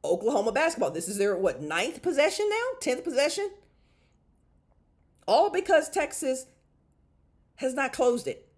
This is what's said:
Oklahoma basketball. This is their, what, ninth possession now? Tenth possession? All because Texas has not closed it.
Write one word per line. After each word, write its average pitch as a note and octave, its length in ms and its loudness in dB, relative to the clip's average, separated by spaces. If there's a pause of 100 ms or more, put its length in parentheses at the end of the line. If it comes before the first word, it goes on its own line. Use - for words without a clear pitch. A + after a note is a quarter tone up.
Oklahoma G#3 460 0
basketball. D4+ 400 0
This F3 180 -8
is G3+ 100 -6
their, G3+ 180 2
what, F3+ 240 0
ninth E3+ 420 -4
possession F4 460 2
now? A#4+ 320 -2
Tenth B3+ 240 -4
possession? D#4+ 460 0 (1800)
All D#4 220 6
because D#4+ 380 2
Texas - 580 -2 (1080)
has C4 180 -4
not C4 180 -2
closed B3 340 2
it. - 320 -8